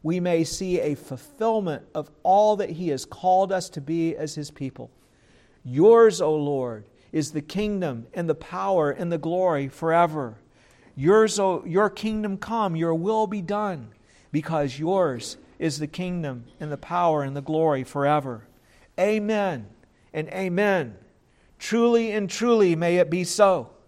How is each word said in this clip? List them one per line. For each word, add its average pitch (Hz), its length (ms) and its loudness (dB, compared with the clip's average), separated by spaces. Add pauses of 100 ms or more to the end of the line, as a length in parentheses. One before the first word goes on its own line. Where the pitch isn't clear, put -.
we 175 200 -2
may 170 240 2
see 180 340 -4
a 143 160 -2
fulfillment 190 880 -4 (100)
of 151 160 -8 (140)
all 208 320 4
that 196 140 -4
He 170 180 -6
has 135 180 -4
called 185 460 2
us 185 180 -4
to 147 120 -12
be 165 340 -2
as 147 200 -8
His 147 140 -10
people. 127 400 -12 (760)
Yours, 190 560 6
O 156 120 2
Lord, 131 520 -4 (260)
is 151 200 -2
the 156 100 -6
kingdom 180 720 -4
and 170 160 -4
the 151 60 0
power 180 560 -2
and 170 200 -6
the 170 60 -4
glory 165 500 0
forever. 156 680 0 (580)
Yours, 190 420 4
O, 190 280 0
your 190 240 2
kingdom 214 480 -6
come, 208 400 -2
your 165 180 0
will 214 320 0
be 202 140 -6
done, 180 480 -6 (420)
because 147 480 -2
yours 160 560 -2 (220)
is 151 220 -4
the 151 80 -6
kingdom 156 580 -8 (160)
and 151 100 -8
the 139 60 -8
power 170 460 0
and 135 120 -6
the 143 60 -6
glory 156 420 0
forever. 139 640 -2 (500)
Amen 202 680 -2 (460)
and 156 160 -6
amen. 185 640 -2 (640)
Truly 233 540 2
and 202 180 -4
truly 220 460 4
may 170 220 2
it 175 120 4
be 175 160 -2
so. 185 460 2 (160)